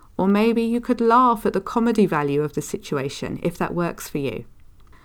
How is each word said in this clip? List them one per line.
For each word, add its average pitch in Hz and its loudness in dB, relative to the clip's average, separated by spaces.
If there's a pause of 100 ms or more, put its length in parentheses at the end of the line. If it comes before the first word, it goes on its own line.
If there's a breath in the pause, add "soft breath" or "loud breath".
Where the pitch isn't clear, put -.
(180 soft breath)
Or 185 0
maybe 220 4
you 233 0
could 240 -2
laugh 233 4
at 196 0
the 190 -2
comedy 233 2
value 147 0
of 147 -4
the 156 -4
situation - -6
if 170 -2
that 170 -4
works 170 -4
for - -6
you. 135 -6 (600 soft breath)